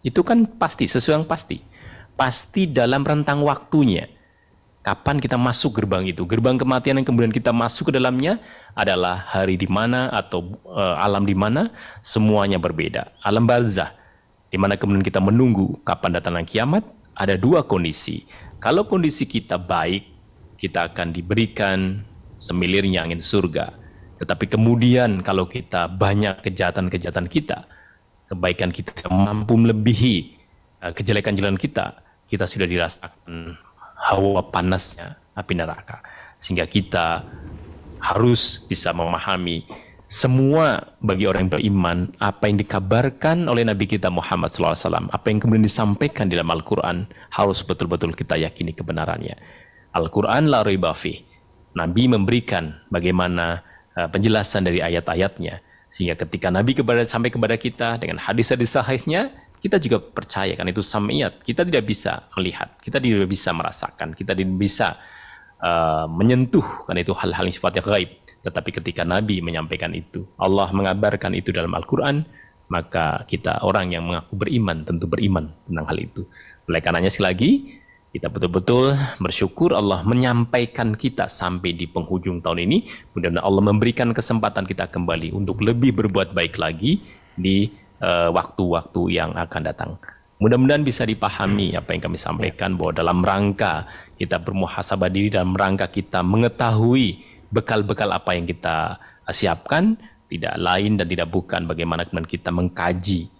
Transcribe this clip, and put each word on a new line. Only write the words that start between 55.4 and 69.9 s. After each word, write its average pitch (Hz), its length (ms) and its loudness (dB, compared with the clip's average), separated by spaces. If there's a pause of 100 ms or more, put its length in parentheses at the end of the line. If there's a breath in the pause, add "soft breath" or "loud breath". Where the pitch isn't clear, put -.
Sehingga 85 320 -4
ketika 90 320 -4
Nabi 113 240 2
kepada, 120 320 2
sampai 117 240 -2
kepada 113 240 0
kita 117 400 -4
dengan 85 240 -6
hadis-hadis 120 560 0
sahihnya, 143 560 0 (320 loud breath)
kita 196 160 2
juga 147 160 2
percaya, - 560 -4
kan 87 160 -4
itu 95 160 -2
sam'iyat. 110 560 -2
Kita 131 240 -2
tidak 139 240 0
bisa - 480 -4
melihat, 92 320 -4 (160)
kita - 160 -2
tidak 101 320 2
bisa - 240 -4
merasakan, - 560 -8
kita 95 240 -4
tidak 95 240 0
bisa, 98 400 -2 (640 loud breath)
eh, 80 400 2
menyentuh, 117 800 2
kan 90 160 -2
itu 92 160 -2
hal-hal 90 320 -2
yang 90 80 -6
sifatnya - 240 -2
gaib. 98 320 0 (300 loud breath)
Tetapi - 320 -6
ketika 85 320 -6
Nabi 98 320 0
menyampaikan 82 560 -6